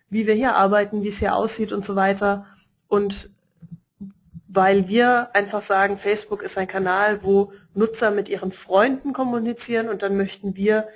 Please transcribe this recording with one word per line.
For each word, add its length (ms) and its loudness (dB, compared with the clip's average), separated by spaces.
wie 180 -2
wir 80 4
hier 200 0
arbeiten, 460 2
wie 80 -4
es 80 -6
hier 180 0
aussieht 360 -2
und 120 -4
so 120 -6
weiter. 500 0
Und 460 -2
weil 360 4
wir 440 2
einfach 280 -2
sagen, 360 2
Facebook 460 -4
ist 140 -8
ein 100 -2
Kanal, 560 0
wo 300 2
Nutzer 380 0
mit 160 -2
ihren 240 -6
Freunden 600 0
kommunizieren 760 -4
und 160 -6
dann 140 0
möchten 400 -4
wir 380 2